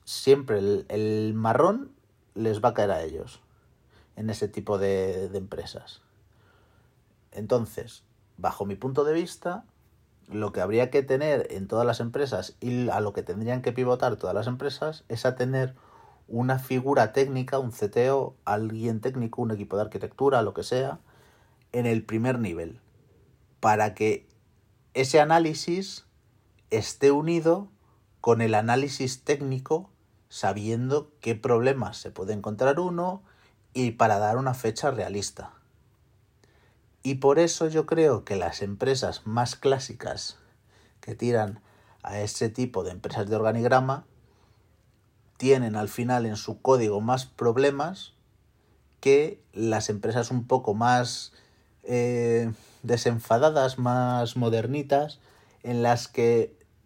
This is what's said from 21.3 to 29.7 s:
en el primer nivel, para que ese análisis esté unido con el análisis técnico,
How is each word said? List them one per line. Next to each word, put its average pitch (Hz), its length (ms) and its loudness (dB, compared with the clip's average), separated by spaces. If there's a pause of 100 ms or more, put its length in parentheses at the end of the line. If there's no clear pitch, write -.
en 120 160 -2
el 110 180 0
primer 120 360 -2
nivel, 85 400 -6 (800)
para 107 340 4
que 107 320 0 (680)
ese 135 260 6
análisis 165 840 0 (640)
esté 123 420 2
unido 165 560 2 (520)
con 113 200 4
el 110 140 2
análisis 127 680 0
técnico, 143 680 -2 (400)